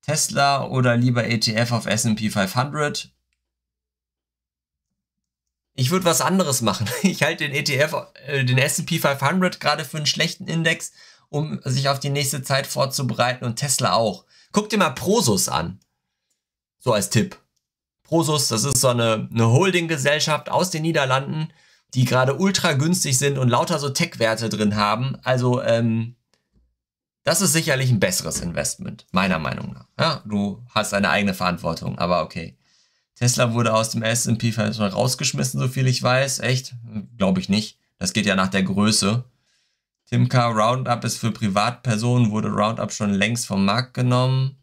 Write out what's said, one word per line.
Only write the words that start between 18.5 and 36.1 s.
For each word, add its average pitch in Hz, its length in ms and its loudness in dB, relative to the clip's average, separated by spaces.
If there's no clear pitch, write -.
ist 139 180 0
so 131 80 4
eine, 117 400 0
eine 113 200 2
Holdinggesellschaft 151 1000 2
aus - 200 0
den 156 120 -4
Niederlanden, 147 680 0
die 127 100 4
gerade 127 320 2
ultra 190 380 2
günstig 147 420 0
sind 143 220 2
und 127 100 2
lauter 151 300 2
so 143 100 -2
Tech-Werte 113 640 0
drin 101 260 0
haben. 113 460 0
Also, 123 400 2
ähm, 117 540 0
das 160 160 0
ist 170 120 2
sicherlich 135 380 2
ein 110 100 4
besseres 90 400 -2
Investment, - 720 -8
meiner 92 280 0
Meinung - 340 -6
nach. - 140 -20
Ja, 151 280 -2
du 101 380 -4
hast 107 180 -2
deine 98 180 2
eigene 98 240 2
Verantwortung, 87 640 -4
aber 87 240 0
okay. 82 360 -10
Tesla 123 380 2
wurde 113 220 2
aus 113 160 2
dem 117 120 -4
S 117 260 -2
and 113 100 2
P 117 140 0
five 107 240 -2
hundred 101 180 -2
rausgeschmissen, 135 680 -2
so 135 80 0
viel 131 180 -2
ich 127 160 0
weiß. 131 380 0